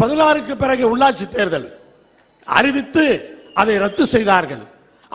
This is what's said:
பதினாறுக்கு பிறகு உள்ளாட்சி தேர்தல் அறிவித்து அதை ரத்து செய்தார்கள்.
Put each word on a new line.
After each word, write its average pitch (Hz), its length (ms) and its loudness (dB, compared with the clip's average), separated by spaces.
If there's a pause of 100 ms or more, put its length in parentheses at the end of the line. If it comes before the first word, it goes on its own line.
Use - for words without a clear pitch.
பதினாறுக்கு 302 600 2
பிறகு 262 300 0
உள்ளாட்சி 240 360 0
தேர்தல் 160 400 -4 (920)
அறிவித்து 277 460 0 (560)
அதை 214 140 2 (100)
ரத்து 202 200 0 (100)
செய்தார்கள். 180 500 0 (500)